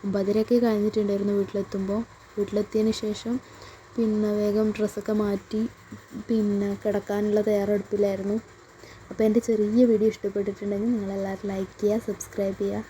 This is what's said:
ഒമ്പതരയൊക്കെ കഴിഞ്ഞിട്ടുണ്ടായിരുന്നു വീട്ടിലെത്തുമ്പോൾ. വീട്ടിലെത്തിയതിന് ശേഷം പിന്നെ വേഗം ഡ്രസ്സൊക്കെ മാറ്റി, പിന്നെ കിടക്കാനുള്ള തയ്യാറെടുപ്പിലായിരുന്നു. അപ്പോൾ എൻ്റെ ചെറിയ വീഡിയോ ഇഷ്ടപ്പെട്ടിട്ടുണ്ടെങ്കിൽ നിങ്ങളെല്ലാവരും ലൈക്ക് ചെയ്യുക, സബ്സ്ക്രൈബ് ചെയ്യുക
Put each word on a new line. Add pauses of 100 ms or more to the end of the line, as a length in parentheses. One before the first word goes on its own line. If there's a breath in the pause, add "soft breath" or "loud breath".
ഒമ്പതരയൊക്കെ
കഴിഞ്ഞിട്ടുണ്ടായിരുന്നു
വീട്ടിലെത്തുമ്പോൾ. (360)
വീട്ടിലെത്തിയതിന്
ശേഷം (640 loud breath)
പിന്നെ (100)
വേഗം
ഡ്രസ്സൊക്കെ
മാറ്റി, (680)
പിന്നെ (140)
കിടക്കാനുള്ള
തയ്യാറെടുപ്പിലായിരുന്നു. (720 loud breath)
അപ്പോൾ
എൻ്റെ
ചെറിയ
വീഡിയോ
ഇഷ്ടപ്പെട്ടിട്ടുണ്ടെങ്കിൽ
നിങ്ങളെല്ലാവരും
ലൈക്ക്
ചെയ്യുക,
സബ്സ്ക്രൈബ്
ചെയ്യുക